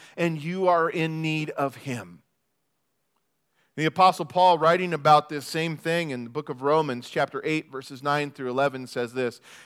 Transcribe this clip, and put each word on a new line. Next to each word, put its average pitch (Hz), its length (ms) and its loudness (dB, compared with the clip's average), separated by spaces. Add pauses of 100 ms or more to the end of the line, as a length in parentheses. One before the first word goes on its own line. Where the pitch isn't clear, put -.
(160)
and 165 260 -2
you 185 260 -2
are 165 200 4
in 160 320 -4
need 156 300 -4
of 143 260 -4
him." 110 460 -12 (1500)
The 151 80 -2
Apostle 180 400 4
Paul, 180 340 4
writing 170 360 2
about 151 340 6
this 147 180 -8
same 160 300 -4
thing 165 340 -2
in 123 140 -8
the 117 60 -14
book 147 180 -10
of 131 140 -10
Romans, 143 480 0
chapter 139 340 -2
eight, 156 260 -4
verses 131 320 -14
nine 147 280 0
through 127 180 -8
eleven, 131 380 0
says 120 260 -6
this. 123 280 -4 (260)